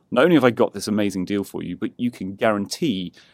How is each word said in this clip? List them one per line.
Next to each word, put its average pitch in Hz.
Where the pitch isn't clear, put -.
"Not 123
only -
have 139
I 127
got 113
this 98
amazing 101
deal 98
for 87
you, 87
but 110
you 120
can 95
guarantee 101